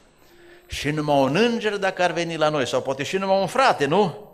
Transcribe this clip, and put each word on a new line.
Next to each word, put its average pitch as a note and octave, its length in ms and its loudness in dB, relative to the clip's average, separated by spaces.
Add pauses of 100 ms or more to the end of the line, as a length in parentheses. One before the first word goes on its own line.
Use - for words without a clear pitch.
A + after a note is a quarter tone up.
(680)
Și - 240 -4
numai D3 300 0
un C3+ 160 2
înger, G#3+ 400 0
dacă F#3+ 260 -2
ar F3 80 2
veni E3 260 -4
la D3+ 120 2
noi, D3 180 0
sau B2+ 160 -2
poate C3+ 200 -6
și F#3 140 -4
numai F#3+ 240 0
un F#3+ 60 0
frate, A3 380 2
nu? E3+ 500 0